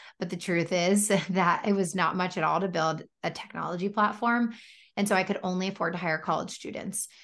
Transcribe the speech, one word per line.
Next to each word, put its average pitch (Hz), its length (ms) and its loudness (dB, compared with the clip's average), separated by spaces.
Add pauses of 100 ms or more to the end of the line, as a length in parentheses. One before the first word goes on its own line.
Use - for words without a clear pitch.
(200)
But 175 100 -4
the 180 80 -6
truth 170 360 0
is 185 340 4
<laughs> 196 220 2
that 175 380 2
it 202 60 4
was 190 220 0
not 180 220 2
much 180 200 0
at 165 60 0
all 156 160 4
to 190 80 0
build 160 360 0 (200)
a 170 80 -2
technology 170 580 -6
platform. 233 640 0 (440)
And 202 100 2
so 208 80 4
I 185 80 4
could 190 180 -2
only 185 280 -2
afford 180 240 -4
to 175 60 -6
hire 165 180 -2
college - 340 -2
students. - 560 -10 (160)